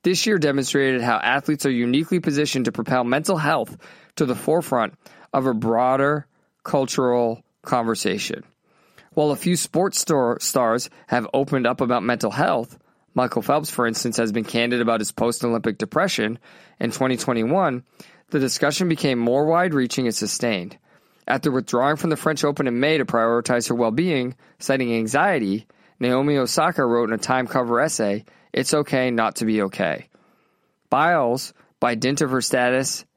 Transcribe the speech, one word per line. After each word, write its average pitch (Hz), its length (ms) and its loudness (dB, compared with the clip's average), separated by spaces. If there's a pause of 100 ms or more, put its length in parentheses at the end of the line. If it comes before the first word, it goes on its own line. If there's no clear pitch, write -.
this 180 220 2
year 214 120 2
demonstrated 139 640 2
how 117 160 2
athletes 139 480 0
are 139 60 4
uniquely 131 480 0
positioned 143 460 0
to 117 60 0
propel 123 320 0
mental 151 340 0
health 147 380 -2 (400)
to 156 100 0
the 123 100 -2
forefront 131 580 0 (400)
of 135 120 0
a 131 80 2
broader 127 720 2 (360)
cultural 123 800 0 (200)
conversation. 113 800 -2 (720)
While 151 180 2
a 254 40 0
few 180 220 0
sports - 420 -2
star-, 131 400 0
stars 123 500 0 (180)
have 120 260 -2
opened 135 340 0
up 123 140 0
about 120 220 0
mental 117 280 -2
health, 127 460 -2 (380)
Michael 123 260 0
Phelps, 151 300 0
for 120 160 0
instance, 113 300 -2
has 113 140 0
been 110 140 -2
candid 120 340 0
about 113 220 0
his 104 100 -4
post-Olympic 117 680 -2
depression 117 640 -2 (400)
in 117 120 -2
twenty 131 260 -2
twenty-one, 127 640 0 (460)
the 151 100 0
discussion 143 480 0
became 143 300 0
more 123 300 2
wide-reaching 156 580 0
and 113 100 0
sustained." 101 640 -4 (520)
After 135 220 0
withdrawing 127 440 0
from 160 140 -2
the 151 80 0
French 156 260 -2
Open 147 240 0
in 120 120 0
May 156 180 2
to 131 80 0
prioritize 117 640 0
her 120 60 0
well-being, 127 600 0 (220)
citing 131 360 0
anxiety, 113 760 0 (320)
Naomi 131 380 2
Osaka 151 460 0
wrote 120 260 2
in 110 40 0
a 110 60 -2
Time 127 260 0
cover 120 340 0
essay, 110 460 0 (260)
"It's - 220 -2
okay 131 380 0
not 113 260 0
to 120 80 -2
be 107 160 2
okay." 92 480 -2 (800)
Biles, 135 640 2 (260)
by 120 140 2
dint 127 280 0
of 143 100 0
her 131 100 0
status 127 640 0 (120)